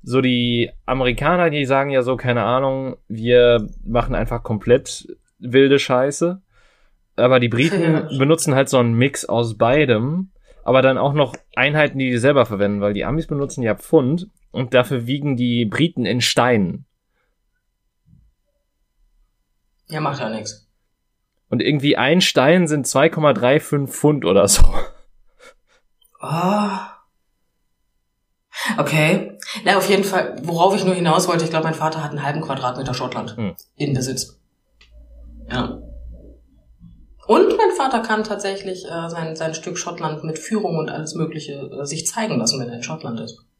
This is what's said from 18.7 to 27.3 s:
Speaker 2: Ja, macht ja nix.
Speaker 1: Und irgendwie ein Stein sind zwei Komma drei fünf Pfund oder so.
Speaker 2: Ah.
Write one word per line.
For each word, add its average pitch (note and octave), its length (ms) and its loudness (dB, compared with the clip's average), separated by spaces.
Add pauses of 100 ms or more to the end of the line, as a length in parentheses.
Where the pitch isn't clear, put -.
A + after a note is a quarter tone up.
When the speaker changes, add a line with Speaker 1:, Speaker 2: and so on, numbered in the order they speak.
Speaker 2:
Ja, D#3 140 -10
macht C3+ 180 -4
ja A2+ 100 -6
nix. - 380 -12 (840)
Speaker 1:
Und B2 120 -2
irgendwie C#3+ 340 0
ein C#3+ 260 2
Stein D#3+ 460 4
sind D3+ 200 -2
zwei D3 220 2
Komma D3+ 240 2
drei B2 260 4
fünf C#3 360 -4
Pfund D3 300 2
oder F#2+ 220 6
so. - 160 8 (1600)
Speaker 2:
Ah. G3 760 -2 (1800)